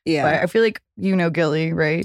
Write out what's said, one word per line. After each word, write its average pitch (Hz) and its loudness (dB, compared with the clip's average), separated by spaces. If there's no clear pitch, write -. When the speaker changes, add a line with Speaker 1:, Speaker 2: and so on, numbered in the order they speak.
Speaker 1:
Yeah. 151 0
Speaker 2:
But 151 0
I 180 -2
feel 220 2
like 220 -2
you 190 -2
know 175 2
Gilly, 160 0
right? 160 0